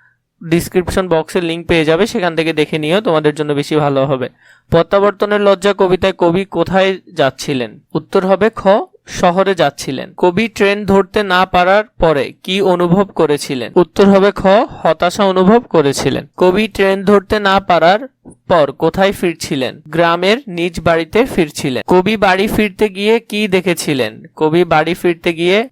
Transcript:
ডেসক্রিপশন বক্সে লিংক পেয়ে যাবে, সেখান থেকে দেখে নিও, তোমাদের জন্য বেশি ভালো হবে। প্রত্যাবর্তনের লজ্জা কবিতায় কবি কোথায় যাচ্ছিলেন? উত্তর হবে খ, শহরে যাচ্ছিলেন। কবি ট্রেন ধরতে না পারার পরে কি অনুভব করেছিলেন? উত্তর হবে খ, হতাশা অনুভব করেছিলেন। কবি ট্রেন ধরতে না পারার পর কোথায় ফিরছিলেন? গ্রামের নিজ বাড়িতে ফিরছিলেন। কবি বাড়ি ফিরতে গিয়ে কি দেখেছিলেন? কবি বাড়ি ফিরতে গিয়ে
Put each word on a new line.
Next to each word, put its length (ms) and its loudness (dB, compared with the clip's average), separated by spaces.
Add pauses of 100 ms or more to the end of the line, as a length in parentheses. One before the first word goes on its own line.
(500)
ডেসক্রিপশন 580 -2
বক্সে 340 -2
লিংক 260 -6
পেয়ে 180 2
যাবে, 220 2
সেখান 280 -4
থেকে 180 -2
দেখে 260 -2
নিও, 220 -2
তোমাদের 340 0
জন্য 180 -4
বেশি 220 -4
ভালো 300 0
হবে। 240 -4 (400)
প্রত্যাবর্তনের 720 0
লজ্জা 360 2
কবিতায় 400 0
কবি 280 0
কোথায় 520 -2 (160)
যাচ্ছিলেন? 680 -4 (140)
উত্তর 320 -2
হবে 300 2
খ, 120 -6 (400)
শহরে 480 0
যাচ্ছিলেন। 640 -4
কবি 300 0
ট্রেন 380 -2
ধরতে 380 0
না 220 0
পারার 380 2 (160)
পরে 340 0 (100)
কি 180 -2
অনুভব 420 2
করেছিলেন? 720 -2
উত্তর 300 2
হবে 260 4
খ, 140 -4 (240)
হতাশা 540 -2
অনুভব 360 4
করেছিলেন। 680 -2 (100)
কবি 300 2
ট্রেন 360 -2
ধরতে 360 0
না 200 0
পারার 400 2 (480)
পর 240 2
কোথায় 400 0
ফিরছিলেন? 760 -6
গ্রামের 500 0 (100)
নিজ 320 -6
বাড়িতে 460 0
ফিরছিলেন। 600 -4
কবি 300 2
বাড়ি 300 0
ফিরতে 420 -2
গিয়ে 300 0
কি 280 -4
দেখেছিলেন? 760 -2 (120)
কবি 280 2
বাড়ি 300 0
ফিরতে 400 -2
গিয়ে 380 -2